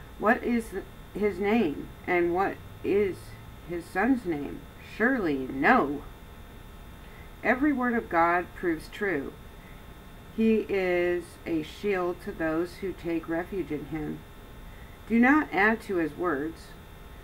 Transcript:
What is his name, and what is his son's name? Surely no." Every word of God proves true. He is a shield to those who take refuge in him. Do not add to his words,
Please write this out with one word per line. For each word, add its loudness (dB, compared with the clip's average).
What 4
is 2
his 0
name, 2
and 4
what 2
is 2
his -6
son's 2
name? -4
Surely 2
no." 4
Every 4
word 2
of 0
God 4
proves -2
true. -2
He 6
is 2
a 0
shield -2
to -8
those 0
who -4
take -2
refuge -2
in -4
him. -4
Do 6
not 8
add 4
to -2
his 0
words, -2